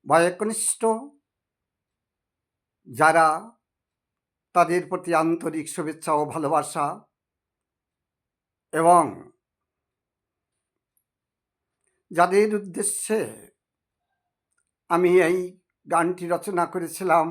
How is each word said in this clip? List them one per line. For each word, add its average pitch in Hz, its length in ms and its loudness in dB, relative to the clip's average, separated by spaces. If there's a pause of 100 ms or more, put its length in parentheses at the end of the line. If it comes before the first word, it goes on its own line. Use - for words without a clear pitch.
বয়কনিষ্ঠ 180 760 0 (2000)
যারা, 156 400 4 (1300)
তাদের 175 340 2
প্রতি 175 220 -6 (120)
আন্তরিক 160 500 -4
শুভেচ্ছা 156 460 -8
ও - 20 0 (120)
ভালোবাসা, 151 520 -2 (1900)
এবং 165 300 6 (3000)
যাদের 185 380 4 (100)
উদ্দেশ্যে 196 600 -6 (1700)
আমি 175 220 2 (160)
এই 180 100 0 (500)
গানটি 170 460 -2
রচনা 175 400 -2
করেছিলাম 170 580 0